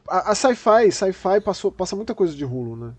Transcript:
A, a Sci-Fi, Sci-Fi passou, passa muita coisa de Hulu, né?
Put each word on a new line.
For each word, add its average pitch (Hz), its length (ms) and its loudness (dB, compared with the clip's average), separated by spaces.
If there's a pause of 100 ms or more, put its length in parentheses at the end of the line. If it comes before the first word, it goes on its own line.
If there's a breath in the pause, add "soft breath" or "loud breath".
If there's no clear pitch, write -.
A, 185 220 0
a 208 40 2
Sci-Fi, 226 560 4
Sci-Fi 190 500 0
passou, 196 300 -4
passa - 240 -6
muita 220 180 -6
coisa 175 220 0
de 143 80 -8
Hulu, 123 320 -6
né? 117 240 -12